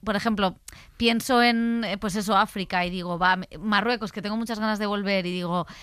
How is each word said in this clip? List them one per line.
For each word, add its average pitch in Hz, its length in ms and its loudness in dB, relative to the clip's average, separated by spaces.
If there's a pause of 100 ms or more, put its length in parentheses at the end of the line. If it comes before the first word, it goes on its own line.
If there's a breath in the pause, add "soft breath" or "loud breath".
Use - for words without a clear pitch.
por - 100 -2
ejemplo, 202 440 0 (400 loud breath)
pienso 233 440 4
en, 233 420 2
eh, 196 120 -4
pues 190 200 -4
eso, 208 200 0
África, 190 480 0
y 180 60 -2
digo, 175 280 -4
"Va, 185 180 4
me-, 185 120 -6 (100)
Marruecos, 214 540 0
que 208 80 -8
tengo 208 160 -4
muchas 226 240 -4
ganas 214 180 0
de 214 80 -2
volver", 202 380 0
y 180 80 -2
digo, 175 340 -2 (160 loud breath)